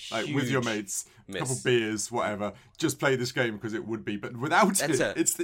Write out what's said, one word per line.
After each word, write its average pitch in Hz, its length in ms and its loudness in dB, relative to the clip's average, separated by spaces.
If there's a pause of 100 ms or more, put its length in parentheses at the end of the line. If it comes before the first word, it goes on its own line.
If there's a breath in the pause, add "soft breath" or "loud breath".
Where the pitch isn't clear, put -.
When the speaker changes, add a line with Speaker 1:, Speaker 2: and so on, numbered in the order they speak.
(120)
Speaker 1:
like, 110 160 0
with 135 220 0
your 131 120 2
Speaker 2:
Huge 117 40 0
Speaker 1:
mates, 107 400 -4 (240 soft breath)
a 98 40 -10
couple 92 220 -4
Speaker 2:
miss. - 80 -6
Speaker 1:
beers, 110 480 2
whatever. 101 420 -2 (240 soft breath)
Just - 220 -2
play 139 160 4
this 123 160 -2
game 117 260 0
'cause 107 160 -6
it 101 140 -4
would 107 180 -4
be, 104 120 -2
but 123 200 -10
without 170 400 4
Speaker 2:
That's 147 220 2
Speaker 1:
it, - 0 -
Speaker 2:
a, 113 200 0
Speaker 1:
it's 170 160 0
the, 175 80 -2